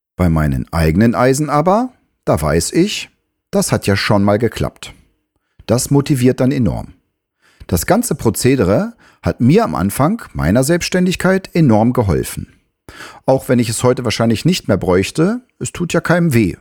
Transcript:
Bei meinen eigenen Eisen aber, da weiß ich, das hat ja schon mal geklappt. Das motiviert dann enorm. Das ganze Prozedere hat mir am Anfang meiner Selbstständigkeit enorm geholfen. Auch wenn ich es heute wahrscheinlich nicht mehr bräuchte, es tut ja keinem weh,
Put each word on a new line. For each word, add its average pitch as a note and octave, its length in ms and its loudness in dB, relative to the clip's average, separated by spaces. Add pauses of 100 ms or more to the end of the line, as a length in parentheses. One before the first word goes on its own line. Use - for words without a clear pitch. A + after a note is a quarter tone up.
(160)
Bei F2+ 140 2
meinen D2 420 0
eigenen E2 420 2
Eisen C3+ 360 0
aber, F3+ 420 0 (320)
da A2 160 0
weiß D#2 320 0
ich, - 380 -2 (400)
das F#3+ 200 -2
hat - 160 -2
ja G2 100 2
schon G2+ 280 0
mal G#2 140 2
geklappt. - 560 -6 (720)
Das A#2+ 240 -2
motiviert C#3 500 2
dann C3 120 0
enorm. F2 420 -4 (760)
Das F2+ 180 -2
ganze F#3 300 0
Prozedere B2 800 0 (280)
hat - 180 -4
mir D3+ 220 4
am D#2 140 -4
Anfang C3 460 -2 (100)
meiner A#2 320 2
Selbstständigkeit F3+ 880 -2
enorm B2 380 4
geholfen. F2+ 600 -2 (720)
Auch C3 220 0
wenn B2 100 2
ich A2+ 100 0
es - 160 -6
heute B2+ 200 2
wahrscheinlich A2+ 420 -2
nicht - 200 -2
mehr G2+ 120 2
bräuchte, G2 640 0 (160)
es - 140 -10
tut F3 200 -6
ja E3+ 80 0
keinem E3+ 320 0
weh, G2+ 280 2